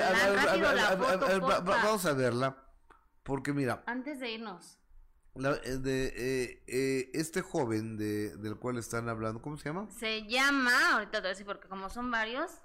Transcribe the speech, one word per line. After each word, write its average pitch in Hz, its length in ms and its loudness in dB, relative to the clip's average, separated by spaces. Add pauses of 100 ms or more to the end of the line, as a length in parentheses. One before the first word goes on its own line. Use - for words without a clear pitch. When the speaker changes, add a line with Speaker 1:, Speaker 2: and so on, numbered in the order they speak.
Speaker 1:
a 190 80 4
Speaker 2:
galán. - 0 -
Speaker 1:
ver, 208 80 4
a 196 100 6
ver, 202 160 4
Speaker 2:
Rápido, 190 220 4
Speaker 1:
a - 40 4
ver, - 100 4
Speaker 2:
la - 60 4
Speaker 1:
a 190 60 4
ver, 185 140 2
Speaker 2:
foto, 185 160 2
Speaker 1:
a - 40 2
ver, 190 140 4
va-, 175 220 2
Speaker 2:
porfa. 196 200 4
Speaker 1:
vamos 214 220 2
a 151 60 4
verla, 127 520 2 (600)
porque 135 280 -2
mira. 131 340 2
Speaker 2:
Antes 254 340 -6
de 254 100 -4
irnos. 220 480 -10 (560)
Speaker 1:
La, 135 180 -2 (120)
eh, 127 140 -4
de, 131 280 0 (100)
eh, 127 500 -2
eh, 131 460 0
este 165 300 -4
joven 113 560 -2
de, 104 400 -2
del 107 180 -6
cual 123 220 -4
están 117 300 -4
hablando, 110 340 -4
¿cómo 151 160 -8
se - 100 -8
llama? 185 220 -6
Speaker 2:
Se 220 360 -6
llama, 269 680 4
ahorita 208 180 -2
te 214 80 -2
voy 185 60 -6
a 185 40 0
decir 196 140 -8
porque 196 240 -8
como 190 220 -8
son 247 200 -6
varios, 233 400 -2 (140)